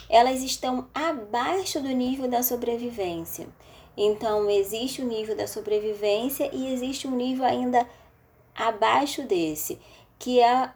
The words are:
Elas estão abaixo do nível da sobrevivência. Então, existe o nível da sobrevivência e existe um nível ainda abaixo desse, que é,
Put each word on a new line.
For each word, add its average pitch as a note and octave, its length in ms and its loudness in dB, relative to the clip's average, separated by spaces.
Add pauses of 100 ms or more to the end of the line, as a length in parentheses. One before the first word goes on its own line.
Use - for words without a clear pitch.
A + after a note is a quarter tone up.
Elas B3+ 320 6
estão B3+ 520 -4
abaixo D4+ 880 -2
do C4+ 80 -4
nível B3+ 400 0
da B3 120 2
sobrevivência. A#3 1080 -2 (520)
Então, G#3+ 500 2
existe A3 520 0
o C4 40 -4
nível A3 300 -2
da G3+ 120 -4
sobrevivência G#3+ 1040 -2
e C4 180 -4
existe C4 360 -4
um C4 80 -2
nível B3+ 280 -2
ainda B3 440 2 (680)
abaixo A3+ 680 0
desse, E3 560 -2 (400)
que B3 200 2
é, B3 360 4